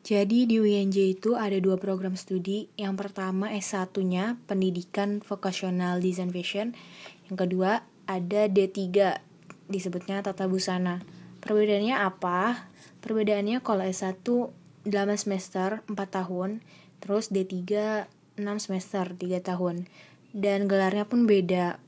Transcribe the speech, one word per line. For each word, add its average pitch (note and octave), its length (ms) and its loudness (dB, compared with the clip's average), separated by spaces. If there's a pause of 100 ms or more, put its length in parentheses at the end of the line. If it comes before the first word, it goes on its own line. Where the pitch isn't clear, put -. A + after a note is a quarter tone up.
Jadi A3 480 4
di A3+ 80 6
U A3 80 4
I G#3 160 4
N G3 80 2
J F#3+ 240 4
itu A3 240 0
ada G3 240 0
dua F#3+ 160 4
program F#3+ 400 -4
studi. F#3+ 640 -4
Yang G3 160 -2
pertama G3 560 -4
S G3+ 240 -4
satunya F#3+ 720 -2
Pendidikan G3 720 0
Vocational F3+ 800 -2
Design F3+ 320 -2
Fashion. G3 400 -4 (560)
Yang F#3 160 -8
kedua F#3 400 2 (240)
ada G3 400 0
D F#3+ 240 4
tiga, F#3+ 480 2 (480)
disebutnya F#3+ 560 -4
Tata F#3+ 240 -2
Busana. F3+ 560 0 (400)
Perbedaannya G#3+ 500 2
apa? F#3+ 720 0 (400)
Perbedaannya G#3+ 560 0
kalau F#3+ 240 0
S F#3 160 -2
satu A#3+ 480 -2 (320)
delapan G3+ 320 0
semester, G3 720 -2
empat G3 320 -4
tahun. F#3 400 -4 (400)
Terus G#3 320 -2
D F#3+ 160 0
tiga G#3 640 -2 (240)
enam G3+ 240 -4
semester, F#3 560 -4
tiga F3+ 240 -4
tahun. F3+ 480 -2 (480)
Dan G3+ 320 0
gelarnya G3 400 2
pun A#3+ 160 4
beda. F3+ 640 4